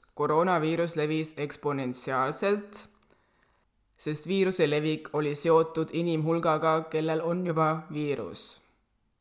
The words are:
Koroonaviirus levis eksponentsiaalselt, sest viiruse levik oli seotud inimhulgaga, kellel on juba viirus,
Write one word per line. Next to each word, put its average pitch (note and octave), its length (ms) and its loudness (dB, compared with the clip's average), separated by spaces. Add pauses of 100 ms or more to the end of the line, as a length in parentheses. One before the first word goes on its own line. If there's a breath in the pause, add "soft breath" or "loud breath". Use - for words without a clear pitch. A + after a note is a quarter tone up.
(160)
Koroonaviirus E3 840 2
levis D#3 400 -2
eksponentsiaalselt, C#3+ 1500 -2 (1120 soft breath)
sest D3+ 300 -6
viiruse F#3 420 2
levik D#3 440 0
oli D3 220 0
seotud D#3+ 580 4
inimhulgaga, D#3+ 800 2 (160)
kellel D#3+ 320 0
on F3 240 -2
juba D#3+ 380 2 (100)
viirus, C#3 680 -6 (600)